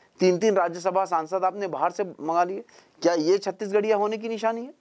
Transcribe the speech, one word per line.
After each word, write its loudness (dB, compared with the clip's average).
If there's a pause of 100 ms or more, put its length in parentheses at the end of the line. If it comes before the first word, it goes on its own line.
(200)
तीन-तीन 4
राज्यसभा 0
सांसद -2
आपने -2
बाहर 0
से -4
मंगा 0
लिए, -8 (380)
क्या 4
ये 4
छत्तीसगढ़िया 0
होने -2
की -8
निशानी -2
है? -14